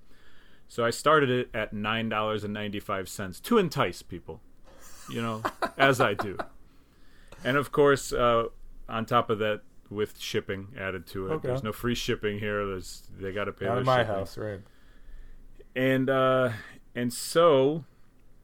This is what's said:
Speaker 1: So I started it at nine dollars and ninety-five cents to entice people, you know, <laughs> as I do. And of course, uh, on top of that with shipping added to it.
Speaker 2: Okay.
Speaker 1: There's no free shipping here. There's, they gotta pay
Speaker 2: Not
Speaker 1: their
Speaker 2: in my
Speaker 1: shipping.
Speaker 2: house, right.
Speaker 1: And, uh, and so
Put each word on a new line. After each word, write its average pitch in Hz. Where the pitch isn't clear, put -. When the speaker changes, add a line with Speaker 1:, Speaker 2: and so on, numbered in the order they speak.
Speaker 1:
So 117
I 117
started 143
it 123
at 107
nine 110
dollars 107
and 104
ninety-five 104
cents 95
to -
entice 147
people, -
you 123
know, 113
<laughs> -
as 135
I 110
do. 101
And 127
of 139
course, 143
uh, 117
on 113
top 120
of 107
that 107
with 104
shipping 98
added 95
to 95
it. -
Speaker 2:
Okay. -
Speaker 1:
There's 127
no 107
free 120
shipping 104
here. 104
There's, 92
they 95
gotta 101
pay -
Speaker 2:
Not 113
Speaker 1:
their 123
Speaker 2:
in 127
my 127
Speaker 1:
shipping. 107
Speaker 2:
house, 98
right. 104
Speaker 1:
And, 131
uh, 131
and 123
so 151